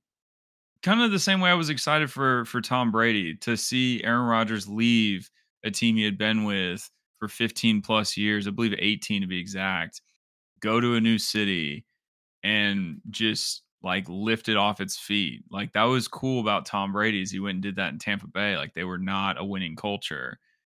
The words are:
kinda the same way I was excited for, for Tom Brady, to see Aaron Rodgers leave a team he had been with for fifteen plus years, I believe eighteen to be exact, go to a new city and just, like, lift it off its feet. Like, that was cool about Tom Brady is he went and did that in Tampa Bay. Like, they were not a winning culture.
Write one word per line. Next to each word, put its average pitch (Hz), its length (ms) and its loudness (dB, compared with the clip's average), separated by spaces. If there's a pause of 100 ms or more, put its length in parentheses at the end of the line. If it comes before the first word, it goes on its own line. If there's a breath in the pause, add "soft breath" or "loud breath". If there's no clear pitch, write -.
(840)
kinda 226 240 4
the 202 100 2
same 190 220 2
way 180 100 4
I 180 60 6
was 165 140 2
excited 151 420 2
for, 131 340 2
for 120 160 -2
Tom 123 300 2
Brady, 104 460 2
to 117 200 -2
see 127 460 0
Aaron 120 240 2
Rodgers 110 400 0
leave 107 640 2 (340)
a 107 80 -4
team 113 240 2
he 110 80 4
had 101 140 0
been 110 260 2
with 98 460 -4 (280)
for 110 100 -8
fifteen 110 540 0
plus 107 360 0
years, 104 300 0
I 104 40 -4
believe 107 260 0
eighteen 104 440 0
to 95 60 -4
be 92 120 -4
exact, 92 640 -4 (580)
go 110 220 2
to 120 140 2
a 113 60 2
new 113 160 4
city 95 680 -2 (580)
and 101 560 0 (100)
just, - 540 -2 (180)
like, 92 280 -2
lift 107 400 -2
it 107 80 2
off 101 240 2
its 98 180 -6
feet. 92 500 -2
Like, 98 240 -8
that 104 100 4
was 123 260 2
cool 131 320 -2
about 104 240 2
Tom 98 260 -2
Brady 104 300 2
is 95 100 -6
he 95 80 -6
went 98 160 -4
and 92 80 -4
did 98 140 -6
that 90 160 -2
in 78 60 -10
Tampa 101 280 -4
Bay. 101 300 -2
Like, 71 160 -6
they 85 100 -6
were 92 140 -6
not 98 420 -2
a 95 60 -4
winning 95 320 -4
culture. 76 600 -6 (360)